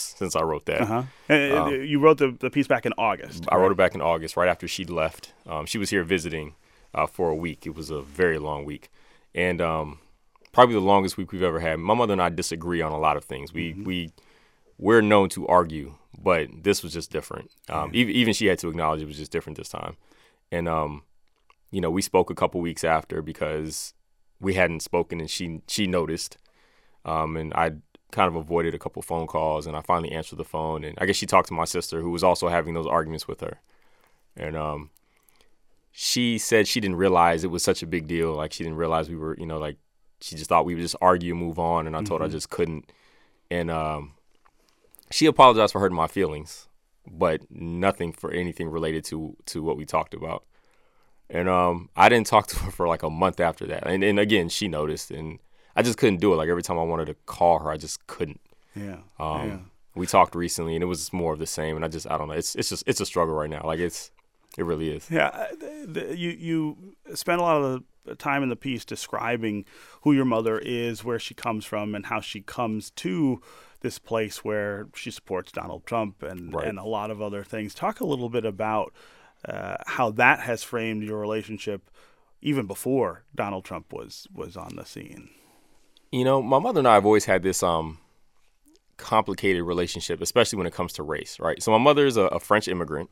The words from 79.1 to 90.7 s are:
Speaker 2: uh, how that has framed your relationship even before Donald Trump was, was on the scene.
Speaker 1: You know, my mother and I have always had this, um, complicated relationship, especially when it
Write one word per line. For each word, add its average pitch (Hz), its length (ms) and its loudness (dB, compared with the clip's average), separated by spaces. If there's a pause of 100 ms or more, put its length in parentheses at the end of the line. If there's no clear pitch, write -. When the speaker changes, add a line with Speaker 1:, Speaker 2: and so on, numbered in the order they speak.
Speaker 2:
uh, 98 380 -8
how 123 260 0
that 123 300 6
has 120 220 -4
framed 113 380 -4
your 107 160 -6
relationship 104 720 -6 (520)
even 135 260 -2
before 104 560 -2 (100)
Donald 101 300 -4
Trump 85 300 -12
was, - 400 -16
was - 240 -12
on 62 180 -14
the - 80 -14
scene. - 460 -18 (840)
Speaker 1:
You 127 140 2
know, 135 160 6
my 131 180 4
mother 202 200 2
and 131 100 6
I 110 60 12
have 101 100 8
always 107 180 8
had 95 180 2
this, 92 220 0
um, 80 360 0 (960)
complicated 98 640 2
relationship, 87 560 -2
especially 107 380 2
when 90 100 -2
it 85 60 -6